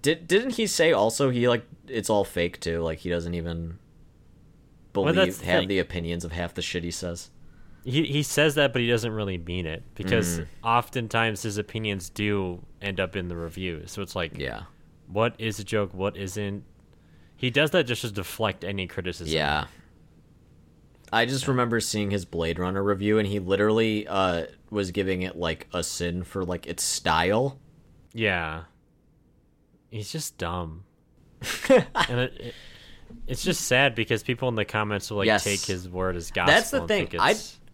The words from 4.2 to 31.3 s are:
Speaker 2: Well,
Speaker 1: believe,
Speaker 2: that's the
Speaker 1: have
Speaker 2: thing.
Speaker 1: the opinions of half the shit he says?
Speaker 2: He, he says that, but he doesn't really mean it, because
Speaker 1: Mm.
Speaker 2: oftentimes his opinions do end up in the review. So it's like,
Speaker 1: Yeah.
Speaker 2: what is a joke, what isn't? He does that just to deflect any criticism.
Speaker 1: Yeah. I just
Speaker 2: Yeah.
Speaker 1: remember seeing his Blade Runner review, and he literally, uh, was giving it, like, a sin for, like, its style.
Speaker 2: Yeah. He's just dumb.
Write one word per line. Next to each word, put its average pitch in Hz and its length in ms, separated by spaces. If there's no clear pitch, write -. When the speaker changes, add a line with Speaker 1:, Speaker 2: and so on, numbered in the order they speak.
Speaker 2:
Well, 101 120
Speaker 1:
believe, 165 100
Speaker 2:
that's 185 220
the - 80
Speaker 1:
have 90 160
Speaker 2:
thing. 92 80
Speaker 1:
the 98 100
opinions 85 460
of 82 80
half 85 200
the 87 80
shit 85 220
he 85 80
says? 85 380
Speaker 2:
He, 131 200
he 143 180
says 147 320
that, 143 160
but 123 100
he 117 60
doesn't 117 240
really 101 260
mean 87 280
it, 78 180
because 90 440
Speaker 1:
Mm. 80 80
Speaker 2:
oftentimes 113 800
his 104 140
opinions 104 520
do 98 520
end 98 200
up 92 160
in 90 100
the 85 80
review. 82 520
So - 140
it's - 140
like, 82 220
Speaker 1:
Yeah. 62 260
Speaker 2:
what 110 300
is 110 220
a 101 60
joke, 101 280
what 95 220
isn't? 98 480
He 127 140
does 147 220
that 175 120
just 120 200
to 113 80
deflect 98 520
any 95 240
criticism. 85 480
Speaker 1:
Yeah. 76 300
I 117 140
just 131 180
Speaker 2:
Yeah. 139 60
Speaker 1:
remember 120 320
seeing 104 300
his 98 120
Blade 82 340
Runner 92 240
review, 104 380
and 104 80
he 101 120
literally, 107 680
uh, 90 380
was 98 220
giving 92 300
it, 92 140
like, 82 380
a 87 100
sin 87 400
for, 92 220
like, 87 200
its - 180
style. 101 760
Speaker 2:
Yeah. 87 480
He's 107 180
just - 280
dumb. 85 480